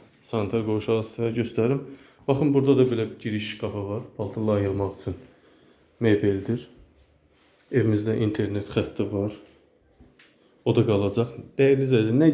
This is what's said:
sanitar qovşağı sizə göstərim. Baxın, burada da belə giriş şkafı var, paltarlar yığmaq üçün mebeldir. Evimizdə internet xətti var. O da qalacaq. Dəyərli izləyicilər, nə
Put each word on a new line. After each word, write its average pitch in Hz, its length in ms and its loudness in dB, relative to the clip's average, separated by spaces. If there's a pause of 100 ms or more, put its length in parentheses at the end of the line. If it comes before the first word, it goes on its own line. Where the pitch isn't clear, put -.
(260)
sanitar 110 400 -2
qovşağı 107 400 0
sizə 117 300 -4
göstərim. 120 480 0 (420)
Baxın, 139 280 2
burada 139 260 4
da 127 100 6
belə 110 140 -2 (180)
giriş 107 300 -4
şkafı 104 340 -6
var, 104 160 -6 (140)
paltarlar 107 480 -2
yığmaq 98 340 -2
üçün 92 160 -8 (880)
mebeldir. 104 600 2 (1040)
Evimizdə 110 460 0 (100)
internet 101 480 -2
xətti 104 380 -2
var. 104 260 -4 (1300)
O 113 80 2
da 117 160 4
qalacaq. 101 460 0 (240)
Dəyərli 135 260 4
izləyicilər, 117 320 2
nə 160 160 6